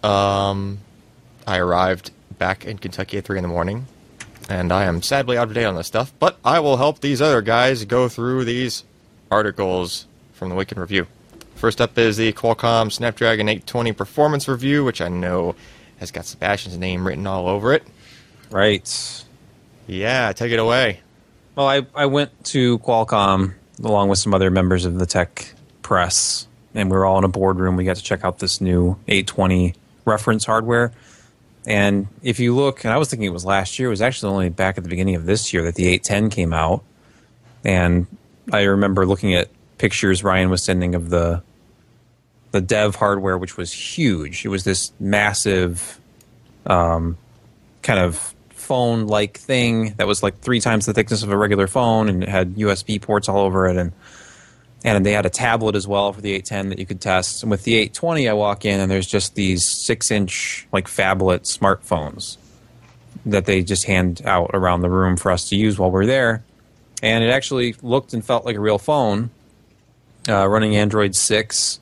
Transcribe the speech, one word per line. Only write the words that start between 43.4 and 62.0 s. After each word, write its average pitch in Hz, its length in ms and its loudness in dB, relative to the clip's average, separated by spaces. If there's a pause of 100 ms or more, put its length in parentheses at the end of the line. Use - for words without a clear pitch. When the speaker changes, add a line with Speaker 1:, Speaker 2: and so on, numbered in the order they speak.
Speaker 2:
was 87 140 -8
huge. 90 760 -2
It - 20 -4
was 95 160 -4
this 95 340 -2
massive, 98 1000 0 (640)
um, 85 540 2 (640)
kind 110 180 2
of 87 340 -2 (140)
phone-like 110 880 -2
thing 117 640 0
that 101 80 2
was, 101 160 0
like, 98 160 -2
three 123 220 0
times 110 260 2
the 110 80 0
thickness 110 280 0
of 104 80 -4
a 101 60 2
regular 101 300 4
phone, 113 420 2
and 92 140 0
it 90 80 -4
had 92 260 0
U 104 140 0
S 95 140 -2
B 104 140 -4
ports 104 300 0
all 98 120 2
over 95 280 2
it. 90 80 2
And 87 160 -2 (920)
and 104 180 4
they 104 80 4
had 104 140 2
a 87 40 0
tablet 113 440 0
as 98 120 -2
well 101 260 0
for 104 100 -14
the 101 100 -4
eight 95 140 -6
ten 98 240 -6
that 92 80 -8
you 98 80 -8
could 92 140 -10
test. 92 420 -2
And 110 80 -2
with 95 140 -2
the 117 100 2
eight 110 180 2
twenty, 160 360 -2
I 110 60 2
walk 104 300 0
in 101 140 2
and 95 100 0
there's 95 200 0
just - 260 -2
these 95 340 0
six-inch, - 1040 -4
like, 98 140 0
phablet 95 540 0
smartphones - 960 -4 (920)